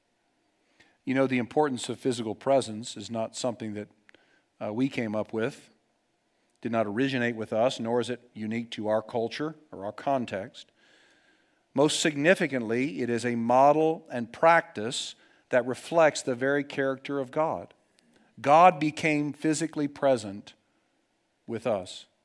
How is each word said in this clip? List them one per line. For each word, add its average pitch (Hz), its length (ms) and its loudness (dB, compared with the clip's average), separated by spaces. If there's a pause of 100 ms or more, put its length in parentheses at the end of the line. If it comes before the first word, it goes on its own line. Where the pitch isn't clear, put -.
(1040)
You 127 80 -2
know, 135 140 2
the 127 100 0
importance 127 520 -2
of 113 100 -8
physical 113 340 -4
presence 117 640 -2
is 104 140 -12
not 113 240 -6
something 110 400 -6
that, 104 120 -10 (720)
uh, 107 140 -6
we 131 160 0
came 110 260 -4
up 107 160 -4
with, 117 380 -6 (920)
did 113 100 -6
not 113 160 2
originate 120 480 -2
with 110 180 -6
us, 117 260 2
nor 120 200 -2
is 113 100 -4
it 120 100 -6 (140)
unique 110 380 -6
to 107 160 -8
our 110 140 2
culture 123 540 -6 (160)
or 95 140 -12
our 107 60 -8
context. 117 800 -6 (1040)
Most 147 240 2
significantly, 143 1040 0
it 120 100 -2
is 113 120 -2
a 120 120 -2
model 147 760 4
and 120 220 -6
practice 160 800 2 (360)
that 123 180 2
reflects 151 560 2
the 127 120 -2
very 139 280 0
character 139 560 -4
of 127 100 -6
God. 143 460 -4 (680)
God 156 380 8
became 151 540 0
physically 151 540 -2
present 110 680 -2 (920)
with 113 220 -6
us. 98 400 -6 (180)